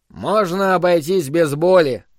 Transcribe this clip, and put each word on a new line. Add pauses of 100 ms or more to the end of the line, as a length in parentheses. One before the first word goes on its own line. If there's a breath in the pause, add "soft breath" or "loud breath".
"Можно
обойтись
без
боли", (140)